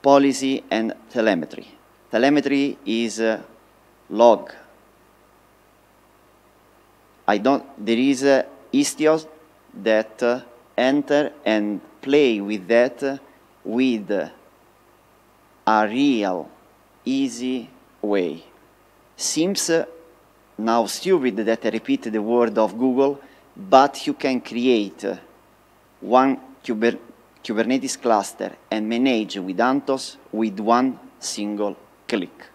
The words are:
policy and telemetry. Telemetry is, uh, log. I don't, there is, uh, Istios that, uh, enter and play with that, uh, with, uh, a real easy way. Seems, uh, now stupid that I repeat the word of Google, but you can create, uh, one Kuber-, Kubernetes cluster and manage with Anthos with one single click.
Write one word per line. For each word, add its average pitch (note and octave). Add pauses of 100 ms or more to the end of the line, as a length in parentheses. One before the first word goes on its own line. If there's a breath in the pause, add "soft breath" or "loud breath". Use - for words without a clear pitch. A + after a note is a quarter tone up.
policy C#3
and A2+ (160)
telemetry. G#2 (420)
Telemetry C#3
is, A2+
uh, A2+ (720)
log. A2+ (2750)
I G#2
don't, C3 (160)
there A2
is, C3
uh, C3+ (300)
Istios D3+ (440)
that, G#2+
uh, B2 (360)
enter C#3+ (120)
and G#2 (200)
play C3+
with G2+
that, A#2+
uh, C3+ (460 soft breath)
with, A2+
uh, F2 (1400)
a G#2+
real A2 (560)
easy B2+ (320)
way. F2+ (720)
Seems, F3+
uh, E3 (720)
now A2+
stupid C3
that A2+
I A2
repeat C3+
the G#2+
word A#2
of G#2+
Google, C3+ (360 loud breath)
but C3+
you C#3+
can C3
create, A2+
uh, F#2+ (840)
one B2+ (240)
Kuber-, A#2 (420)
Kubernetes A#2+
cluster G#2 (180)
and G#2+
manage A#2
with F#2
Anthos C3+ (140)
with A2
one A#2+ (200)
single G#2 (300)
click. -